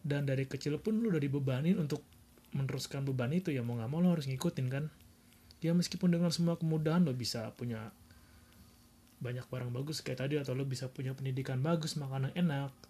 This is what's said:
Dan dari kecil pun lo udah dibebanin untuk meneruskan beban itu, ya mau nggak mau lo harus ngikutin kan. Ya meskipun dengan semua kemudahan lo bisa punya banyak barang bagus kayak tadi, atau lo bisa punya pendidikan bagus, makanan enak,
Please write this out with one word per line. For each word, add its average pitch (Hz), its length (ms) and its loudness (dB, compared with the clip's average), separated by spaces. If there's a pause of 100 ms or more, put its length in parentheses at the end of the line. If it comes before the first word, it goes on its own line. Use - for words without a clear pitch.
Dan 143 240 0
dari 135 240 0
kecil 147 320 -2
pun 220 240 0
lo 220 80 2
udah 156 80 2
dibebanin 139 560 2
untuk 151 240 0 (560)
meneruskan 135 480 -2
beban 131 320 0
itu, 185 160 0
ya 131 80 0
mau 120 160 -2
nggak 113 160 -4
mau 160 80 0
lo 180 160 6
harus 147 160 -2
ngikutin 135 400 0
kan. 147 160 -2 (720)
Ya 165 160 2
meskipun 175 320 2
dengan 170 240 4
semua 170 240 2
kemudahan 160 480 4
lo 139 80 2
bisa 113 400 -4
punya 110 400 -6 (1300)
banyak 123 240 -6
barang 123 240 -6
bagus 139 320 -6
kayak 127 160 -4
tadi, 139 160 0
atau 139 160 -2
lo 139 160 -2
bisa 131 240 -4
punya 131 240 -6
pendidikan 131 480 -2
bagus, 160 320 0
makanan 135 400 -4
enak, 139 400 0 (140)